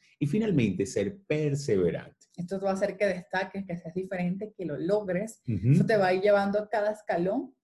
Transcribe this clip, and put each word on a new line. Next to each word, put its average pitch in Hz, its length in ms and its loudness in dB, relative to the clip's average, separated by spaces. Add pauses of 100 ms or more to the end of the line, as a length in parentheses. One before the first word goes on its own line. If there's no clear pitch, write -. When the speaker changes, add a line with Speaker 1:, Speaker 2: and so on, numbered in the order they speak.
(180)
Speaker 1:
Y 151 80 0
finalmente, 139 600 2
ser 98 400 -4
perseverante. 139 880 0 (200)
Speaker 2:
Esto 180 220 -6
te 190 60 -6
va 196 60 0
a 190 40 0
hacer 196 220 -2
que 208 100 2
destaques, 190 600 -4
que 175 100 -6
seas 170 180 -12
diferente, 185 640 -4
que 185 80 -8
lo 147 140 -6
logres. 196 680 -2
Speaker 1:
Ujú. 113 260 2
Speaker 2:
Eso 190 120 6
te 214 120 4
va 185 120 4
a 180 60 4
ir 185 80 0
llevando 202 380 4
a 208 80 -6
cada 214 240 0
escalón 196 720 -2